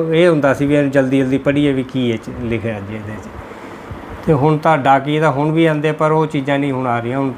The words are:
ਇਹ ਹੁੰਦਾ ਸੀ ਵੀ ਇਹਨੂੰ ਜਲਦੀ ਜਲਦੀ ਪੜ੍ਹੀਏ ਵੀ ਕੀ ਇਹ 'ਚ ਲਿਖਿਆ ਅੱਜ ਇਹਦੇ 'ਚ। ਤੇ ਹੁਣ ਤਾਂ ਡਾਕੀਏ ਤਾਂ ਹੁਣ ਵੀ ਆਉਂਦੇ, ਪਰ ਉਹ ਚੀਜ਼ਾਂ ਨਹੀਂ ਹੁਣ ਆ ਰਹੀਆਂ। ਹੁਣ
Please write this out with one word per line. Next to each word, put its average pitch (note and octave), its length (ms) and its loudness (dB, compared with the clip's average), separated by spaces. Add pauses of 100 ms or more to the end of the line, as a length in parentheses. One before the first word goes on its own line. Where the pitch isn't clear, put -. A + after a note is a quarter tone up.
(140)
ਇਹ F3 140 6
ਹੁੰਦਾ C#3+ 260 4
ਸੀ C#3+ 120 -2
ਵੀ C#3+ 80 2
ਇਹਨੂੰ C#3+ 160 2
ਜਲਦੀ C3+ 280 2
ਜਲਦੀ C3+ 200 2
ਪੜ੍ਹੀਏ C#3+ 340 2
ਵੀ C3 100 -2
ਕੀ B2+ 280 -2
ਇਹ A2+ 80 -2
'ਚ - 120 -12 (120)
ਲਿਖਿਆ A2+ 340 -4
ਅੱਜ G2+ 180 -10
ਇਹਦੇ G#2+ 180 -10 (120)
'ਚ। - 40 -14 (1000)
ਤੇ E3 60 4
ਹੁਣ D3+ 260 4
ਤਾਂ D#3 200 4
ਡਾਕੀਏ C3+ 420 2
ਤਾਂ D#3 100 2
ਹੁਣ C#3+ 200 0
ਵੀ E3 160 4
ਆਉਂਦੇ, D3+ 260 0
ਪਰ D#3 180 0
ਉਹ D#3 160 2
ਚੀਜ਼ਾਂ C#3+ 320 -2
ਨਹੀਂ C#3+ 140 -2
ਹੁਣ B2+ 140 -2
ਆ A#2+ 140 -2
ਰਹੀਆਂ। A#2+ 180 -4
ਹੁਣ C3+ 200 -2